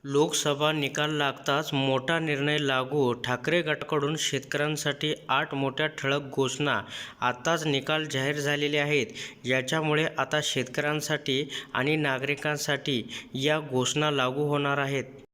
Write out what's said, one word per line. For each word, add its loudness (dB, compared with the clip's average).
लोकसभा 2
निकाल 0
लागताच 0
मोठा 2
निर्णय 0
लागू. 2
ठाकरे 2
गटाकडून 0
शेतकऱ्यांसाठी -2
आठ 2
मोठ्या 0
ठळक -2
घोषणा. 2
आताच 0
निकाल 0
जाहीर -2
झालेले 0
आहेत, 2
याच्यामुळे 2
आता 0
शेतकऱ्यांसाठी -2
आणि 2
नागरिकांसाठी -2
या 2
घोषणा 2
लागू 0
होणार 2
आहेत. -2